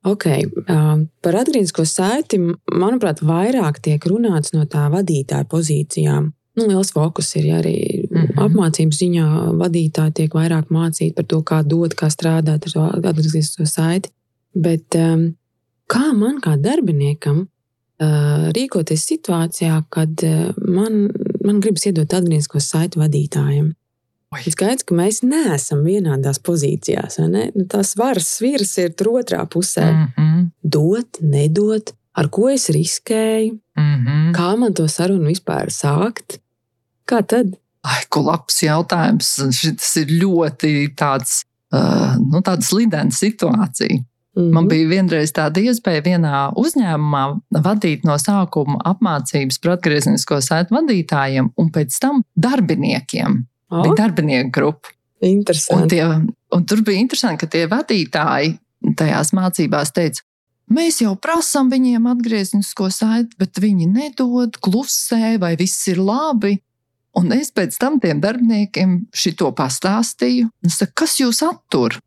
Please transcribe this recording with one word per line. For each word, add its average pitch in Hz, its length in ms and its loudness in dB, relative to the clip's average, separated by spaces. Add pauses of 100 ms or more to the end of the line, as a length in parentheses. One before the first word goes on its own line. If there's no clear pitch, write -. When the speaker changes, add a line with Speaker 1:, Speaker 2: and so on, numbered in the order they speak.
Speaker 1:
Ok, 202 220 -2
ā, 156 520 0 (400)
par 170 160 0
atgriezenisko 214 500 0
saiti, 214 520 0
m-, 170 300 0
manuprāt, 196 580 0
vairāk 170 560 0
tiek 151 240 -2
runāts 185 480 0
no 151 140 0
tā 147 240 0
vadītāja 147 580 -2
pozīcijām. 151 840 0 (200)
Nu, 226 160 0
liels 196 240 0
fokus 156 420 -2
ir, 156 120 0
ja 156 120 2
arī 165 200 0 (240)
Speaker 2:
Mhm. 165 340 2
Speaker 1:
apmācības 156 640 2
ziņā 175 240 2 (300)
vadītāji 160 600 0
tiek 156 160 0
vairāk 160 380 0
mācīti 160 480 0
par - 80 -2
to, 160 180 0
kā 156 220 0
dot, 165 320 0
kā 156 100 -2
strādāt 156 600 0
ar - 20 -8
to 156 140 0 (160)
atgriezenisko 156 680 0
saiti. 165 440 -2 (440)
Bet, 165 360 0
ā, 165 420 2 (580)
kā 269 240 2
man 233 260 0
kā 156 160 2
darbiniekam, 156 920 0 (520)
ā, 151 520 2
rīkoties 165 500 -2
situācijā, 165 840 -2
kad, 160 300 -2
ā, 165 400 0
man, 202 520 0 (300)
man 208 220 0
gribas 202 260 0
iedot 160 200 0
atgriezenisko 165 540 0
saiti 165 400 -2
vadītājam? 147 720 0 (600)
Speaker 2:
Oi. - 80 -14
Speaker 1:
Ir - 120 -4
skaidrs, 240 320 0
ka 175 100 0
mēs 190 280 2
neesam 226 640 0
vienādās 147 540 0
pozīcijās, - 800 -2
vai 160 100 2
ne? 190 140 0 (100)
Nu, 185 140 -2
tās 196 300 -2
varas 226 300 0
sviras 240 520 -2
ir 175 120 0
tur 208 240 -2
otrā 240 320 -2
pusē. - 380 -2 (320)
Speaker 2:
Mhm. 160 300 2 (140)
Speaker 1:
Dot, 165 600 0
nedot, 160 720 0 (200)
ar 147 160 -2
ko 220 200 2
es 269 200 0
riskēju, 220 880 0 (180)
Speaker 2:
Mhm. 147 580 2
Speaker 1:
kā 175 220 0
man 240 180 2
to 160 120 0
sarunu 170 420 0
vispār 151 420 -4
sākt? 165 680 -4 (680)
Kā 233 140 2
tad? 220 320 0 (300)
Speaker 2:
Ai, 127 240 -4
ko 147 140 0
labs 160 400 -2
jautājums. 160 760 0 (160)
Šitas - 460 -2
ir 156 80 0
ļoti 156 880 0
tāds, - 480 -2 (280)
ā, 131 460 2
nu, 151 220 2
tāda 185 240 0
slidena 196 480 0
situācija. 190 920 -2 (340)
Speaker 1:
Mhm. 175 160 2
Speaker 2:
Man 165 140 4
bija 160 220 2
vienreiz 165 420 0
tāda 156 320 0
iespēja 220 400 0
vienā 151 540 0
uzņēmumā 151 840 0 (120)
vadīt 170 520 0
no 147 120 2
sākuma 160 680 0
apmācības 151 800 -2
par 175 160 0
atgriezenisko 147 680 0
saiti 165 320 0
vadītājiem 156 840 0
un 165 140 2
pēc 156 300 -2
tam 269 240 2 (100)
darbiniekiem. 160 1080 0 (260)
Speaker 1:
O. 170 120 0
Speaker 2:
Bija 196 120 4
darbinieku 151 560 0
grupa. 143 380 -2 (340)
Speaker 1:
Interesanti. 185 600 2
Speaker 2:
Un 160 60 2
tie, 165 140 2 (500)
un 175 140 2
tur 220 160 0
bija 202 180 2
interesanti, 240 400 -2
ka 165 60 -4
tie 165 200 0
vadītāji 160 920 -2 (380)
tajās 151 360 0
mācībās 170 600 0
teica: 170 280 -2 (500)
"Mēs 320 300 2
jau 208 160 2
prasam 294 540 0
viņiem 247 360 2
atgriezenisko 220 840 -2
saiti, 226 480 0
bet 185 160 -2
viņi 190 340 2
nedod, 247 720 -2
klusē, 226 800 0
vai 170 160 0
viss 185 320 -2
ir 180 100 0
labi." 208 600 0 (580)
Un 180 160 2
es 262 180 -2
pēc - 280 -4
tam 269 220 0
tiem 151 200 0
darbiniekiem 202 920 0
šito 160 400 -2
pastāstīju. 226 960 -2 (140)
Es 170 140 0
saku: - 160 -2
"Kas - 240 0
jūs 247 240 0
attur?" 269 640 -2